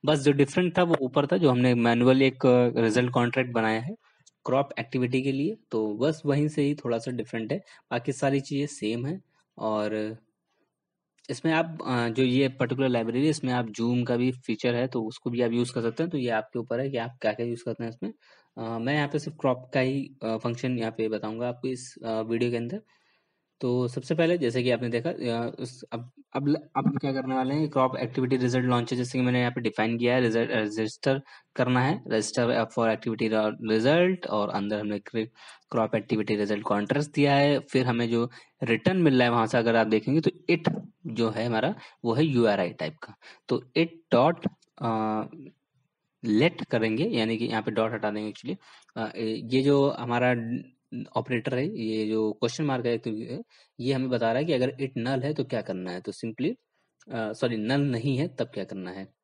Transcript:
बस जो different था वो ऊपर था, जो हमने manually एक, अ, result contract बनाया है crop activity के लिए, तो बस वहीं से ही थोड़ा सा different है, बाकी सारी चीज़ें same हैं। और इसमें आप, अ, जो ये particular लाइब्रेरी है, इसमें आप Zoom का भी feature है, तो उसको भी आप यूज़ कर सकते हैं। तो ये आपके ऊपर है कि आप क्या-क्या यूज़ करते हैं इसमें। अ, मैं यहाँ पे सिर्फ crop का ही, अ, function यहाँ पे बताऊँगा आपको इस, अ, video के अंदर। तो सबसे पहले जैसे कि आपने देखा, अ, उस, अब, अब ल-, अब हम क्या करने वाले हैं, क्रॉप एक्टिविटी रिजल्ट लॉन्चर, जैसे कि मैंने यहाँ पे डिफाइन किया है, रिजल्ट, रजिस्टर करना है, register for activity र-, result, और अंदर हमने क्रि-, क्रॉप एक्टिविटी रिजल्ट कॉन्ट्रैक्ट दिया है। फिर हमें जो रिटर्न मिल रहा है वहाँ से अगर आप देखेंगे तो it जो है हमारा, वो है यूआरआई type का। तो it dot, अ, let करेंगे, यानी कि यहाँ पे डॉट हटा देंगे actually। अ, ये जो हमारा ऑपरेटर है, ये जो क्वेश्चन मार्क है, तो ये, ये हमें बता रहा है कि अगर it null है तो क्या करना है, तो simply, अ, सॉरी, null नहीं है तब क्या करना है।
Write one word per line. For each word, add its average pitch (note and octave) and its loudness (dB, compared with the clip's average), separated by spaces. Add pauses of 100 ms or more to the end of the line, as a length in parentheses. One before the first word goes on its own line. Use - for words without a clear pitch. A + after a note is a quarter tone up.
बस D3+ 4
जो C#3+ 4
different E3 2
था F3+ 6
वो E3+ 4
ऊपर C#3 0
था, F3+ 0
जो E3 6
हमने B2 4
manually A#2+ 6
एक, B2+ 0
अ, B2 6
result A#2+ 2
contract B2 0
बनाया A2 0
है E3 -8 (480)
crop C3+ 0 (100)
activity B2+ -2
के C#3 0
लिए, D#3 -2 (140)
तो G#2+ -2
बस D3 0
वहीं D3 2
से D3+ -2
ही D3 2
थोड़ा A#2 -2
सा A#2+ -6
different A#2 -6
है, G3+ -2 (320)
बाकी B2 -4
सारी C#3 0
चीज़ें C#3+ -4
same A#2 -4
हैं। F#3 -6 (360)
और G#2+ -4 (1120)
इसमें D#3+ 0
आप, E3 0
अ, A#2+ 0
जो A#2 0
ये C3 4
particular C3 0
लाइब्रेरी A#2+ 0
है, D#3+ 4
इसमें C#3 -2
आप A#2+ 0
Zoom A#2 0
का A#2+ 0
भी B2+ 2
feature A#2+ -2
है, B2 0
तो B2 -4
उसको A2 -6
भी A#2+ -2
आप A#2 2
यूज़ A#2+ 0
कर A#2 -4
सकते A#2 -2
हैं। E3+ -2
तो D#3+ -4
ये B2 -2
आपके A2 -4
ऊपर A#2+ -4
है C#3 -4
कि C3+ -6
आप A#2+ -6
क्या-क्या A#2+ -2
यूज़ A#2+ -6
करते A#2 -6
हैं A#2 -6
इसमें। F#3+ -10 (460)
अ, A2+ -6
मैं B2+ -2
यहाँ C#3+ 0
पे D3+ -4
सिर्फ D3+ -8
crop B2+ -2
का C3+ 2
ही, C3+ -2
अ, A2+ -4
function A#2+ -4
यहाँ A2+ -4
पे A2+ -2
बताऊँगा A2 -6
आपको B2 -6
इस, B2+ -10 (100)
अ, A2 -4
video A#2 0
के A#2+ -2
अंदर। B2+ -6 (800)
तो B2 0
सबसे C3 -4
पहले E3 2
जैसे B2 0
कि B2+ 2
आपने A#2+ 0
देखा, A#2 -2
अ, A#2 -4
उस, B2+ -12
अब, A#2+ -10 (260)
अब C#3+ -2
ल-, D3+ 2 (200)
अब C#3+ 0
हम - 0
क्या C#3 -2
करने C3 -4
वाले C3 0
हैं, D3+ -2
क्रॉप B2+ 2
एक्टिविटी B2+ -2
रिजल्ट B2 2
लॉन्चर, B2 0
जैसे B2 -2
कि B2+ 2
मैंने B2 2
यहाँ A#2+ 2
पे B2 -6
डिफाइन A#2 0
किया A#2+ 2
है, C3 4
रिजल्ट, A#2 2
रजिस्टर A2 0 (340)
करना B2+ 2
है, C#3+ 0
register A2+ 0 (120)
for A2+ 2
activity A2 -2
र-, G#2+ 0 (160)
result, E3 2
और G#2 0
अंदर G#2 -4
हमने G#2 -4
क्रि-, A2+ -4 (420)
क्रॉप A2+ 0
एक्टिविटी G#2+ 0
रिजल्ट G#2 0
कॉन्ट्रैक्ट G#2+ -2
दिया C#3+ 4
है। C#3+ 4
फिर C3 0
हमें A#2 0
जो A#2 2 (320)
रिटर्न A#2 2
मिल D#3+ 6
रहा B2 6
है A#2+ 4
वहाँ A#2 4
से A#2+ 2
अगर A2+ 4
आप A2 6
देखेंगे A2 2
तो - 2 (200)
it - 2 (240)
जो A2+ 0
है A2+ -2
हमारा, A#2+ 0 (300)
वो A#2 2
है D#3 4
यूआरआई G#2+ 4
type D#2 -8
का। - -18 (340)
तो B2+ 0 (140)
it E3 4 (260)
dot, D3 4 (320)
अ, A2 -2 (1040)
let A#2+ 2
करेंगे, A2+ 0
यानी A2+ 0
कि A#2 -4
यहाँ A2+ -2
पे A#2+ -4
डॉट A2 0
हटा G#2+ -2
देंगे G#2 -6
actually। D#3 -8 (400)
अ, G#2+ -6 (420)
ये C3 4
जो C#3 4
हमारा B2 0 (840)
ऑपरेटर A#2 -2
है, D3+ -2
ये A2 -2
जो A2 0
क्वेश्चन A#2+ -4
मार्क B2+ -2
है, A#2 0
तो A#2 -6
ये, A2+ -8 (380)
ये B2+ -2
हमें C3 0
बता A#2 0
रहा A#2 2
है D3+ 0
कि E3 0
अगर B2+ 0
it B2+ -4
null C3 -2
है D3+ -2
तो C#3+ -2
क्या B2 -2
करना F#2 -6
है, F2+ -8
तो G#2 -10
simply, A#2+ -4 (600)
अ, A2 -4
सॉरी, A#2+ -2
null A2+ 0
नहीं C3 0
है D#3 -2
तब - -4
क्या - -8
करना G2 -10
है। F#3+ -12 (160)